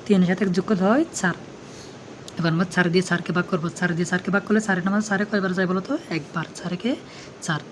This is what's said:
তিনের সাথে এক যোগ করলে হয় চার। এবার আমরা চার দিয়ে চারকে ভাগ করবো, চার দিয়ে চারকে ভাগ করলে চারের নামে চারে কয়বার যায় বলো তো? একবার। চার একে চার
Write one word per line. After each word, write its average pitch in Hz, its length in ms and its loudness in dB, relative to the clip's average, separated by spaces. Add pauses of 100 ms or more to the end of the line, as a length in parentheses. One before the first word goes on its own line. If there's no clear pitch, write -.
তিনের 185 260 6
সাথে 190 160 2
এক 185 100 2
যোগ 185 120 2
করলে 190 220 2
হয় 294 140 4 (160)
চার। 175 160 0 (1000)
এবার 165 160 2
আমরা 180 200 2
চার 175 180 6
দিয়ে 180 160 6
চারকে 175 280 0
ভাগ 180 160 2
করবো, 170 140 0 (120)
চার 175 180 0
দিয়ে 170 140 0
চারকে 180 240 -2
ভাগ 202 120 2
করলে 214 200 4
চারের 180 200 0
নামে 202 120 2 (100)
চারে 202 220 0
কয়বার 190 280 0
যায় 185 120 2
বলো 185 180 0
তো? 254 40 -2 (240)
একবার। 160 300 -4 (120)
চার 175 180 -8
একে 226 160 -2 (540)
চার 156 140 -2 (120)